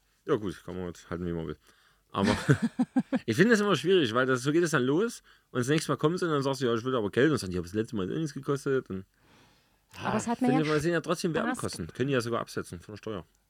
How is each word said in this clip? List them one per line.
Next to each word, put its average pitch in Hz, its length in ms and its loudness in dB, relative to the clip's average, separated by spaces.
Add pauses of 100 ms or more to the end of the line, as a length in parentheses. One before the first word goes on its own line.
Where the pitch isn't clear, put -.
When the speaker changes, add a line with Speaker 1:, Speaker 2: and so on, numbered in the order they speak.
(260)
Speaker 1:
Ja 147 100 2
gut, 101 280 -4
kann 90 120 -8
man 92 100 -6
jetzt - 240 -12
halten, 87 160 -4
wie 85 60 -2
man 82 160 -4
will. 76 80 -8 (560)
Aber 101 240 2 (420)
<laughs> - 480 -2
ich 110 100 0
finde 190 160 6
das 208 80 4
immer 208 140 2
schwierig, 147 400 2
weil 127 120 2
das, 127 160 2
so 147 100 0
geht 165 100 4
es 170 80 0
dann 139 140 2
los 175 400 0 (260)
und 120 80 -4
das 120 100 0
nächste 156 220 0
Mal 135 60 0
kommt 156 200 0
es 170 60 -2
und 175 80 0
dann 143 120 0
sagst 135 180 -2
du, 135 60 0
ja, 117 80 2
ich 113 100 -2
will 131 100 -2
aber 104 160 0
Geld 151 220 4
und 127 60 0
sagst, 95 140 -4
ich 87 60 -2
hab 85 60 -4
das 87 100 -14
letzte 110 220 -2
Mal 92 100 -2
nichts 147 280 -4
gekostet. 135 560 -4
Und 95 140 -8 (1000)
Speaker 2:
Aber - 120 0
es 220 120 -2
hat 233 120 -2
mir 254 80 4
Speaker 1:
finde 247 140 4
Speaker 2:
ja 147 60 0
Speaker 1:
ich, 151 60 2
das 147 100 2
sind 170 80 2
ja 165 80 2
trotzdem 170 320 -2
Speaker 2:
Spaß 165 120 0
Speaker 1:
Werbekosten. 226 420 -4
Speaker 2:
gemacht. 76 100 -16
Speaker 1:
Können 135 120 0
die 139 60 2
ja 123 60 4
sogar 117 200 -2
absetzen - 400 -8
von - 120 -18
der 101 60 -14
Steuer. 110 280 -8 (240)